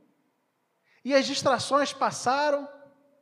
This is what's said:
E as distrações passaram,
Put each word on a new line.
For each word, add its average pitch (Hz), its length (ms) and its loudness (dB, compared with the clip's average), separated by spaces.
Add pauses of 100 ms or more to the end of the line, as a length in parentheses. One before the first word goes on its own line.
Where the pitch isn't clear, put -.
(1040)
E 269 120 0
as 269 100 4
distrações 269 680 0
passaram, 277 760 0 (540)